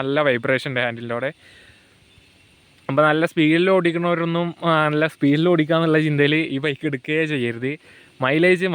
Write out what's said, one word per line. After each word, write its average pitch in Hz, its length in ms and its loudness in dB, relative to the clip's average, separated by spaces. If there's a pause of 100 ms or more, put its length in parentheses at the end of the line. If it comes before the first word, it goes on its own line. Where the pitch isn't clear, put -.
നല്ല 139 280 2
വൈബ്രേഷൻ 131 440 0
ഉണ്ട് 123 120 -2
ഹാൻഡിലിൻ്റെ 117 320 -4
അവിടെ. 127 140 -4 (1600)
അപ്പോൾ 139 200 -2
നല്ല 156 240 -2
സ്പീഡിൽ 165 340 0 (100)
ഓടിക്കുന്നവരൊന്നും, 170 720 -2 (200)
ആ, 165 40 2 (160)
നല്ല 151 160 0 (100)
സ്പീഡിൽ 151 380 2
ഓടിക്കുക 160 260 2
എന്നുള്ള 160 280 2
ചിന്തയിൽ 143 280 2 (200)
ഈ 135 100 -4
ബൈക്ക് 151 260 -4
എടുക്കുകയേ 151 420 -4
ചെയ്യരുത്. 123 400 -4 (520)
മൈലേജ്, 170 500 2